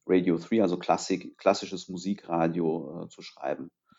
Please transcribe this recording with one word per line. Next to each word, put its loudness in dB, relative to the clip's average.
Radio 4
three, 0
also 2
Klassik-, -2
klassisches 0
Musikradio, -2
äh, -14
zu -20
schreiben. -8